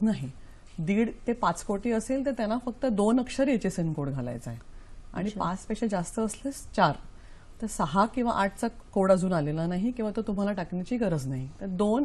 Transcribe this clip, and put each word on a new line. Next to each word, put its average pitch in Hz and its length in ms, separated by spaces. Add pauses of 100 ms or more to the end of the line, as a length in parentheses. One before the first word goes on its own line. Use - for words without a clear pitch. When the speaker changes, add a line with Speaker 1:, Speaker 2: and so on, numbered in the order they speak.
Speaker 1:
नाही. 135 280 (480)
दीड 202 320 (160)
ते 240 60
पाच 208 320
कोटी 208 260
असेल 254 360
तर 277 60
त्यांना 220 260
फक्त 240 280
दोन 220 340
अक्षर 262 280
एचएसएन 180 440
कोड 143 180
घालायचा 120 400
आहे 117 100 (540)
आणि 175 100
Speaker 2:
अच्छा. 208 160
Speaker 1:
पाच 170 180
पेक्षा - 320
जास्त 185 280
असल्यास 226 580
चार. 170 180 (680)
तर 226 40
सहा 196 400
किंवा 233 260
आठचा 202 360 (240)
कोड 190 200
अजून 185 200
आलेला 160 340
नाही 185 240
किंवा 220 260
तो 233 60
तुम्हाला 202 300
टाकण्याची 185 440
गरज 165 300
नाही. 131 220 (120)
तर 196 60
दोन 208 380